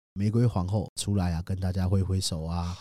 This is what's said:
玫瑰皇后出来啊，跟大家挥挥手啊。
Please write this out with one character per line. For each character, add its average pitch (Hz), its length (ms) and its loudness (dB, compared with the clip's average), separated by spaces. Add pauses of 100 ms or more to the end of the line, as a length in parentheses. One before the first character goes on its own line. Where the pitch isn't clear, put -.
(140)
玫 101 180 0
瑰 117 160 4
皇 95 180 0
后 98 300 0
出 101 220 0
来 90 160 2
啊， 80 80 -2
跟 92 180 -4
大 92 100 0
家 92 200 0
挥 98 120 4
挥 92 200 0
手 82 240 -4
啊。 87 360 -4